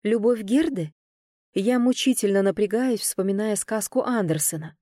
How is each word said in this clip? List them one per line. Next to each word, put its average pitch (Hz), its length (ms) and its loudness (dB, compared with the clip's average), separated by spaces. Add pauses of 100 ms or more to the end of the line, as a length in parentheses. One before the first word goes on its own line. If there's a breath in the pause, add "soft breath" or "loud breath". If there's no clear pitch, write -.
Любовь 220 380 2
Герды? 214 520 0 (600)
Я 226 260 2
мучительно 240 640 2
напрягаюсь, 214 580 0
вспоминая 196 540 -2
сказку 220 480 -4
Андерсена. 160 800 -2